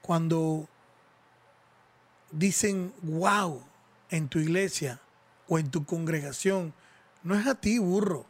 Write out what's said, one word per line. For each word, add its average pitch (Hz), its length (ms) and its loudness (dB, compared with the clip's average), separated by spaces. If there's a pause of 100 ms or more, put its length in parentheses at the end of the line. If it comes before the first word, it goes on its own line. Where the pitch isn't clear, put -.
Cuando 160 680 0 (1600)
dicen 190 720 0
"wow" 170 600 0 (460)
en 156 220 -2
tu - 80 0
iglesia 160 640 0 (460)
o 165 120 2
en 151 120 0
tu 151 140 -2
congregación, 165 880 -2 (500)
no 190 160 0
es 214 80 0
a 269 100 0
ti, 226 220 2
burro. 190 520 0